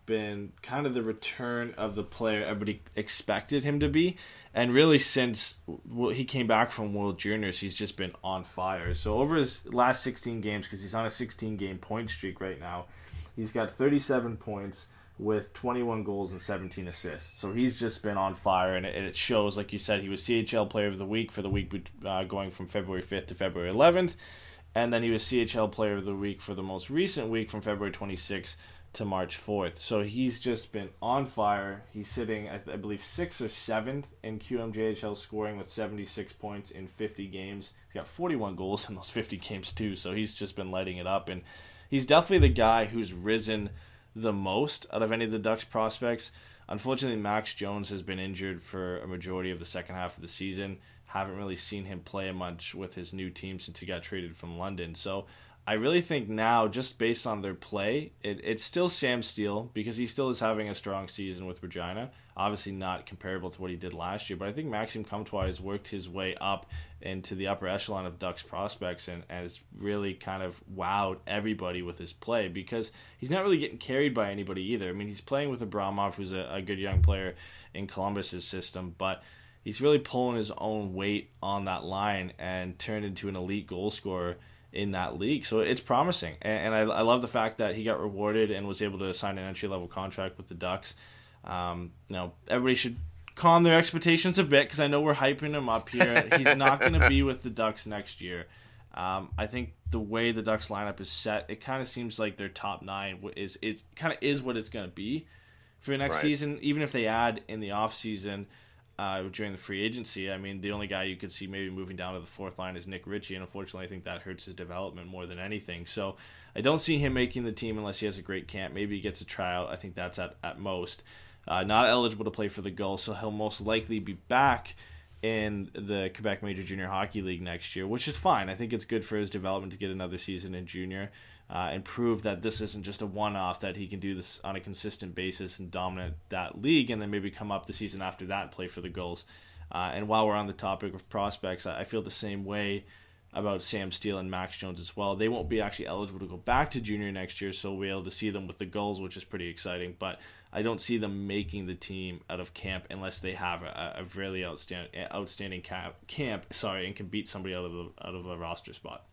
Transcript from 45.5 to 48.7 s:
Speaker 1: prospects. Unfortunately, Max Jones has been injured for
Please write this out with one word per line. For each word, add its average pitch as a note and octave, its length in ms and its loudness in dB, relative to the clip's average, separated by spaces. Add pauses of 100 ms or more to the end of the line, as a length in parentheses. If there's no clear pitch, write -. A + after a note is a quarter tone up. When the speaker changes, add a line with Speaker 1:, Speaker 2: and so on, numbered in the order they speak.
Speaker 1:
prospects. A#2+ 680 0 (380)
Unfortunately, B2+ 520 0
Max G#2 320 0
Jones G2+ 380 -4
has G2 100 -4
been F#2 200 -4
injured F#2+ 420 -4
for F2+ 380 -4